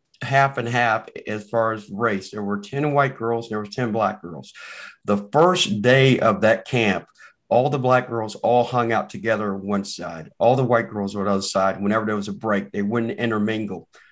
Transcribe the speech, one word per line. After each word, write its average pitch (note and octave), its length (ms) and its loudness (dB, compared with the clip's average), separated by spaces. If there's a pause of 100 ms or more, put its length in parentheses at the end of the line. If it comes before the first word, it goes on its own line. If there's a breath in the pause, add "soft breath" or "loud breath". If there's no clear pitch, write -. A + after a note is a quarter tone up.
(220)
half C3+ 360 2
and A#2+ 120 -2
half A#2 400 0 (180)
as G#2+ 220 -8
far A2+ 240 0
as G#2 160 -12
race. G2+ 420 -2
There G#2 120 -8
were G2+ 160 -4
ten C#3+ 340 -4
white C#3 240 0
girls, A#2 300 -4
and - 40 -10
there G#2+ 80 -4
were G#2 60 -6
ten A2+ 260 -4
black G#2 300 -2
girls. D#2+ 320 -16 (500 loud breath)
The G2+ 300 0
first D#3 480 4
day C3 380 6
of G#2+ 220 2
that A2 240 2
camp, G#2 400 0 (440 loud breath)
all B2+ 200 4
the C#3 100 -2
black B2+ 280 2
girls A2 280 -6
all A#2+ 280 2
hung A#2+ 300 0
out - 160 -2
together G#2+ 440 -2
on G2 140 -10
one G2+ 160 0
side. E2+ 540 -12
All B2+ 180 4
the C3+ 80 2
white A#2 260 0
girls G2+ 260 -6
were G2+ 60 -4
on F#2+ 40 -2
the G2+ 80 2
other G2 80 0
side. F#2+ 420 -2
Whenever G#2+ 220 0
there G#2+ 100 -2
was G2+ 140 -4
a G2+ 40 -6
break, G2+ 380 -4
they G2+ 120 -4
wouldn't A#2 360 -2
intermingle. G#2+ 720 -2 (220 soft breath)